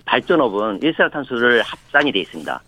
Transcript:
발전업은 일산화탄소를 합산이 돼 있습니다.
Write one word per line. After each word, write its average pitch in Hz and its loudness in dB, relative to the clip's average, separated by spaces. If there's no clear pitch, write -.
발전업은 110 0
일산화탄소를 131 0
합산이 - -2
돼 98 0
있습니다. 73 -10